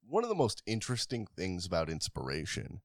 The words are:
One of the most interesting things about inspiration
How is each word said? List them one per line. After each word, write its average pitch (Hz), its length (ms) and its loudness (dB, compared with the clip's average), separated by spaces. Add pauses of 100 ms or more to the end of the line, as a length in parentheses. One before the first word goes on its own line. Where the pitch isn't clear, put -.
One 170 180 4
of 240 60 0
the 214 60 4
most 139 300 4
interesting 113 600 -2
things 90 400 -2
about 82 240 2
inspiration 73 960 -4